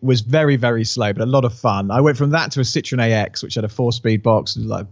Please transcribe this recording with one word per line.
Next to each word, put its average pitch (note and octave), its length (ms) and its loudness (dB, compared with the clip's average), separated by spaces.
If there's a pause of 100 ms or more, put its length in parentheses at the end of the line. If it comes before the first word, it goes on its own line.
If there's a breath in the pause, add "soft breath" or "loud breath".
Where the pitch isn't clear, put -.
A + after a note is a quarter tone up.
was B2+ 200 2
very, C#3+ 340 2
very A#2 280 0
slow, A2 280 -2
but G#2 100 -4
a A2+ 40 -2
lot C3 180 2
of A2 100 0
fun. G2 360 -2
I A#2 100 2
went D3 160 4
from C#3+ 140 0
that D#3 220 0
to C#3 80 -2
a - 40 2
Citroen C3 380 -2
A A2+ 100 2
X, G#2+ 300 -2
which - 120 -10
had A2 100 -4
a G#2+ 40 -4
four-speed A2+ 540 -2
box. A2 340 0
It A2+ 40 -8
was A2 80 -6
like, G2+ 240 -8